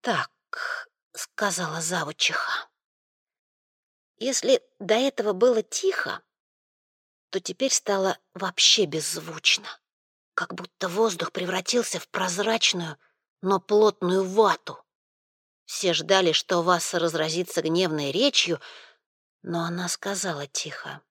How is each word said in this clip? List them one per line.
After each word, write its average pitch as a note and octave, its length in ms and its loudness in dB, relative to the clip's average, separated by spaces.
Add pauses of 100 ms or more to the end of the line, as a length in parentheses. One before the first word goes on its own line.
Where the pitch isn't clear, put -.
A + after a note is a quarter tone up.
«Так», — - 880 -6 (240)
сказала E3+ 680 -6
завучиха. - 840 -2 (1500)
Если B3+ 440 2 (180)
до G3+ 160 2
этого A#3+ 360 0
было A3 320 4
тихо, - 580 -4 (1080)
то F#3+ 100 -4
теперь B3+ 320 -2
стало F#3+ 460 0 (160)
вообще F#3+ 520 2
беззвучно, D#3+ 920 -4 (540)
как F3+ 220 -4
будто F3+ 340 -8
воздух F#3 420 0
превратился F#3 680 -2
в - 100 -14
прозрачную, F#3 880 0 (440)
но F#3+ 200 2
плотную F#3+ 640 4
вату. F#3 580 2 (800)
Все - 300 -2
ждали, F3 400 2
что F3 300 0
Васса F3 360 0
разразится D#3+ 600 -2
гневной D#3 500 0
речью, F3+ 480 0 (840)
но E3+ 220 -4
она F3 240 -6
сказала F3+ 600 -6
тихо C#3+ 640 -10